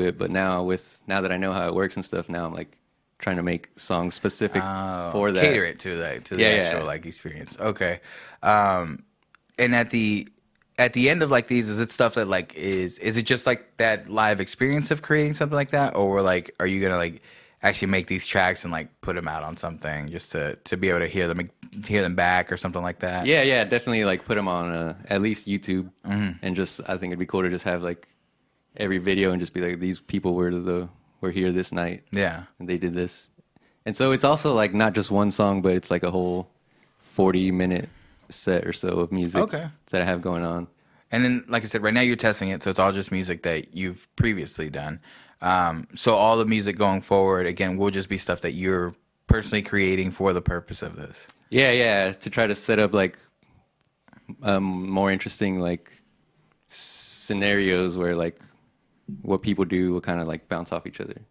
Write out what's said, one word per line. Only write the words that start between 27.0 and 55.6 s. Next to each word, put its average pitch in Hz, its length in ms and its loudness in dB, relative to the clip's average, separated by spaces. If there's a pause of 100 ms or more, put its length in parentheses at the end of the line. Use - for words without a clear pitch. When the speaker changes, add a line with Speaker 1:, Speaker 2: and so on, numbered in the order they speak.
Speaker 1:
it'd 87 80 -4
be 92 60 -4
cool 95 160 -2
to 92 80 0
just 87 140 -4
have, 90 180 -2
like, 87 260 -6 (720)
every 95 200 0
video 95 340 2
and 90 80 0
just 87 140 -6
be 90 80 -4
like, 87 180 -2
"These 90 220 -4
people 90 340 -2
were 90 180 2
the, 90 360 -4 (320)
were 92 100 -2
here 92 220 0
this 92 180 -2
night. 87 400 -4
Speaker 2:
Yeah. 90 320 -2 (160)
Speaker 1:
And 90 80 -12
they 90 100 -2
did 87 160 -4
this." 87 360 -6 (560)
And 110 100 -4
so 135 160 2
it's 131 140 2
also, 151 280 4
like, 107 200 4
not 107 200 4
just 101 160 0
one 101 220 4
song, 98 300 2
but 92 120 4
it's, 90 160 -2
like, 87 140 2
a 87 80 0
whole 90 380 -2 (500)
forty-minute 92 880 2 (420)
set - 380 0
or 87 60 -4
so - 160 -6 (100)
of 85 120 -2
music 90 300 0
Speaker 2:
Okay. 165 280 -4 (220)
Speaker 1:
that 92 100 0
I 87 40 0
have 90 160 0
going 87 220 -2
on. 85 240 -4 (440)
Speaker 2:
And 120 120 2
then, 123 240 0
like 113 160 0
I 110 40 -8
said, 104 160 -4
right 107 100 2
now 123 80 4
you're 123 140 2
testing 104 340 0
it, 95 140 -6
so 101 80 -2
it's 92 80 0
all 95 120 6
just 98 200 -4
music 92 320 -4
that 80 320 -4
you've 90 320 -8 (100)
previously 85 520 -2
done. 73 300 -8 (420)
Um, 90 540 0
so 113 200 4
all 110 220 6
the 113 80 2
music 104 320 2
going 95 240 2
forward, 95 440 4
again, 92 320 -2
will 101 140 2
just 95 180 -4
be 101 80 -2
stuff 90 240 -4
that 85 120 -4
you're 90 420 -2 (320)
personally 107 340 2
creating 95 500 0
for 95 220 2
the 90 80 -2
purpose 87 400 -6
of 80 140 -10
this. - 320 -16 (240)
Speaker 1:
Yeah, 127 200 6
yeah, 104 420 4
to - 180 -12
try 113 160 2
to 101 80 0
set 107 240 2
up, 104 140 4
like, 95 240 2 (1200)
um, 95 480 -2
more 95 220 2
interesting, 95 480 -2
like, 87 320 -2 (760)